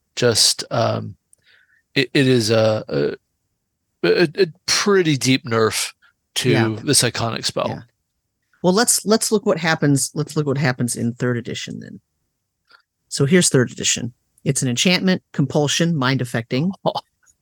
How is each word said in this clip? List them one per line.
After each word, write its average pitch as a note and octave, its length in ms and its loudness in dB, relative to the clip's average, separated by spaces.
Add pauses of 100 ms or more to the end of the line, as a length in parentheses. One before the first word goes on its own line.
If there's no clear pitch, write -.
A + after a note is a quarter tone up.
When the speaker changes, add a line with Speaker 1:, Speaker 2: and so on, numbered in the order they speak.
(160)
Speaker 1:
Just, - 540 2
um, A2 460 -2 (800)
it, C#3 200 0
it C#3+ 120 4
is A#2+ 240 2
a, A2 380 2
a, C#2+ 280 -2 (920)
a, F3+ 200 4 (140)
a F#3 40 6 (200)
pretty F#3 500 2
deep C3 280 0
nerf A2+ 480 0 (440)
to B2+ 140 0
Speaker 2:
Yeah. A2+ 320 2
Speaker 1:
this C#3+ 200 2
iconic A#2 420 -4
spell. - 240 -4
Speaker 2:
Yeah. - 120 -8 (840)
Well, F3+ 100 4
let's, A#3 340 0
let's G#3+ 240 0
look G#3 160 0
what F#3+ 120 2
happens. D#3 560 2
Let's D3+ 220 -6
look D3+ 100 -2
what C3 120 -2
happens B2+ 380 -2
in A#2 180 -4
third B2 220 -4
edition - 440 -10
then. - 200 -18 (1080)
So - 160 -2
here's F3 240 4
third B2+ 220 2
edition. - 420 -4 (320)
It's C#3 180 -2
an C3+ 60 -2
enchantment, F3+ 540 0 (100)
compulsion, D#3 640 0
mind B2+ 260 0
affecting. B2+ 560 -4
Speaker 1:
<laughs> - 60 -12
Oh. - 80 -2 (500)